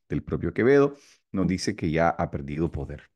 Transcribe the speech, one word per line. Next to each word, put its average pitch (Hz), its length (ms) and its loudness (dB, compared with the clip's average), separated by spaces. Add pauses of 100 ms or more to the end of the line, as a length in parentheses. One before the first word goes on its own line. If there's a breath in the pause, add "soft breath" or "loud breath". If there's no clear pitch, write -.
del 73 140 -4
propio - 300 -4
Quevedo, 139 420 4 (360 loud breath)
nos 95 160 0
dice 95 280 0
que 85 160 -2
ya 80 180 4
ha 85 220 -2
perdido 76 400 -4
poder 71 440 -10